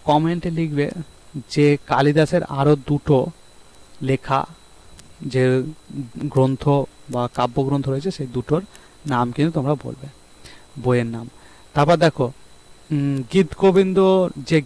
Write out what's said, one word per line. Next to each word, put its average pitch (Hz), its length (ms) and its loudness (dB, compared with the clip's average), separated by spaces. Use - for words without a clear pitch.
কমেন্টে 160 400 0
লিখবে 147 260 -2
যে 147 120 4
কালিদাসের 147 520 2
আরও 143 140 4
দুটো 147 280 2
লেখা, 135 300 0
যে 127 100 2
গ্রন্থ 131 300 0
বা 123 100 -2
কাব্যগ্রন্থ 135 520 -2
রয়েছে, 139 280 -4
সেই 135 180 -8
দুটোর 147 260 -2
নাম 123 120 0
কিন্তু 156 220 0
তোমরা 143 160 -2
বলবে, 123 220 -12
বইয়ের 120 320 0
নাম। 117 100 -12
তারপর 151 300 4
দেখো, 143 220 0
উম, 139 280 -2
গীতগোবিন্দ 190 680 2
যে 160 160 4